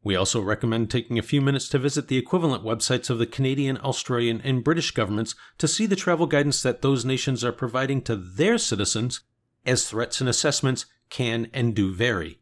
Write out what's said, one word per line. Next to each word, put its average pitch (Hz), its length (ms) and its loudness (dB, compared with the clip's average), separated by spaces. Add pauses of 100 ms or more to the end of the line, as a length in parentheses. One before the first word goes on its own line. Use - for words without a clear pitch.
We 98 120 0
also 95 260 2
recommend 110 480 0
taking 117 300 -2
a - 40 -4
few 143 180 2
minutes 139 280 0
to 143 80 0
visit 139 300 0
the 131 100 0
equivalent 131 460 0
websites 117 460 -2
of 117 100 0
the 117 80 2
Canadian, 135 560 0
Australian, 120 580 -2
and 131 220 0
British 160 280 0
governments 107 440 -2 (240)
to 160 80 2
see - 180 0
the 196 100 2
travel 170 300 2
guidance 143 380 2
that 127 180 0
those 135 240 2
nations 127 380 0
are 120 80 0
providing 131 520 -2
to 117 120 0
their 101 420 0
citizens, 110 640 0 (420)
as 123 240 2
threats 117 320 -4
and 131 80 0
assessments 131 600 0 (240)
can 117 420 -2
and 117 220 0
do 95 180 2
vary. 92 480 -2